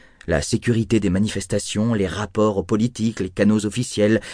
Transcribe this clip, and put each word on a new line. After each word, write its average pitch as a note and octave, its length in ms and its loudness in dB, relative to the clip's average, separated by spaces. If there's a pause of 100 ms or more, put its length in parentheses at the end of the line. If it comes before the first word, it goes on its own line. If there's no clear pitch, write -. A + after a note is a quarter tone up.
(280)
la D#2+ 160 0
sécurité A2+ 560 0
des G2 100 0
manifestations, G#2 880 -2
les G2 100 0
rapports G2+ 520 0
aux F#2 60 0
politiques, A2 560 -2
les F#2 120 -4
canaux G#2+ 340 2
officiels, G#2+ 560 0 (120)